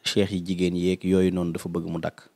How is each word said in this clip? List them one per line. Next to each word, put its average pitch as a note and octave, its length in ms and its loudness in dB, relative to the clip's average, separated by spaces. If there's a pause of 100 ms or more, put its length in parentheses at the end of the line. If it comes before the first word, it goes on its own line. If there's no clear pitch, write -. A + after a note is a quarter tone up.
cheikh G2+ 260 0
yi F#2 140 -2
jigéen F2+ 320 0
yéeg F#2 280 0
yooyu F#2 280 4
noonu F2 200 -2
dafa F2 160 -8
bëgg E2+ 220 -4
mu E2+ 80 -4
dakk. - 360 -8